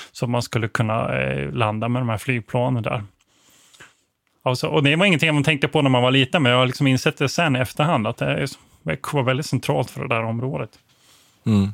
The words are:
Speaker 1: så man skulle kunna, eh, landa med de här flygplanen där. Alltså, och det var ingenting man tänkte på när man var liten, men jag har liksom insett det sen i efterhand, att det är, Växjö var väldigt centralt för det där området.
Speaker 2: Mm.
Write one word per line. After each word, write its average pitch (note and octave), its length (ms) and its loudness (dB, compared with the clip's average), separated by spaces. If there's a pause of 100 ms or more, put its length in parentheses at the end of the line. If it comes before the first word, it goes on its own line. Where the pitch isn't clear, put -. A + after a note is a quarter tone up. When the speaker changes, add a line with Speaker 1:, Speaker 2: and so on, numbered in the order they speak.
(120)
Speaker 1:
så - 160 -6
man B2 140 0
skulle A2+ 260 -2
kunna, A2+ 540 -2
eh, C#2 320 -4
landa G#2+ 360 -2
med B2+ 120 -2
de A#2+ 80 -2
här A2 80 -2
flygplanen B2 680 -2
där. B2 200 -4 (1400)
Alltså, B2+ 240 -2
och D#3 160 2
det C#3+ 120 4
var F3+ 100 4
ingenting E3 280 4
man D3 100 2
tänkte D3+ 240 0
på D#3 140 0
när C#3+ 80 4
man B2 140 4
var B2+ 80 4
liten, C3+ 320 2
men B2 80 6
jag B2+ 80 6
har B2+ 60 4
liksom B2+ 220 0
insett C3 300 2
det C#3 120 0
sen D#3 260 0
i B2+ 40 0
efterhand, C3+ 480 0
att A2+ 100 -6
det - 80 -6
är, C#3+ 220 -2 (360)
Växjö D3+ 340 -6
var C3+ 60 2
väldigt C3 220 0
centralt B2 460 -2
för C3+ 100 -12
det - 140 -8
där A2+ 80 -2
området. A#2 460 -6 (760)
Speaker 2:
Mm. G#2 280 4